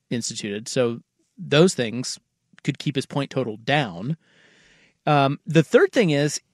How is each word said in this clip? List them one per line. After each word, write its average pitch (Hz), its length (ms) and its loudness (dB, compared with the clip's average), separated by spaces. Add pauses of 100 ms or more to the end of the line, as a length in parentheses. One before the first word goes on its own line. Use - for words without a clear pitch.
(100)
instituted, 113 580 -8
so 120 320 -2 (380)
those 160 360 4
things 120 440 -6 (440)
could 139 160 -4
keep 143 160 -6
his 135 120 -4
point 139 240 -6
total 117 260 -4
down. 117 600 -2 (880)
Um, 143 400 2
the 160 160 4
third 359 300 4
thing 208 180 2
is, 147 300 0 (140)